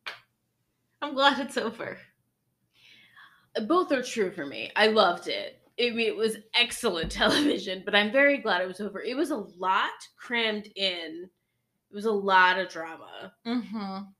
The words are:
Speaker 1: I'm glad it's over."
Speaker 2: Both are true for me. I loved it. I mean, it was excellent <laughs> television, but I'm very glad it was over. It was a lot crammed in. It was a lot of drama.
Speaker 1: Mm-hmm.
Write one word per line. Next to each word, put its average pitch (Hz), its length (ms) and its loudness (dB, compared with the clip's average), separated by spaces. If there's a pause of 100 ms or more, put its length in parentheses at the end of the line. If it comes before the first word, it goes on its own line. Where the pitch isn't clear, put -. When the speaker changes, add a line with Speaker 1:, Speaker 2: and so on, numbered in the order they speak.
(1000)
Speaker 1:
I'm 294 140 -6
glad 269 240 4
it's 269 180 -6
over." - 420 -6 (1700)
Speaker 2:
Both 339 240 2
are 254 100 0
true 196 300 -2
for 143 140 -8
me. 110 280 -10
I 214 140 6
loved 185 400 4
it. 101 340 -8 (160)
I 240 120 2
mean, 226 180 0
it - 80 -4
was 214 200 0 (180)
excellent 226 580 0
<laughs> - 0 -
television, 196 720 0
but 202 100 -2
I'm 208 160 4
very 277 280 4
glad 196 240 0
it 185 60 -4
was 185 120 -12
over. 202 200 -8
It 247 160 -6
was 294 140 0
a 294 60 -2
lot 196 800 -4
crammed 220 580 -2
in. 175 560 -4 (600)
It - 40 -20
was 202 100 -8
a 226 80 2
lot 185 460 6
of 185 100 -2
drama. 165 680 -14 (100)
Speaker 1:
Mm-hmm. 202 580 -6 (180)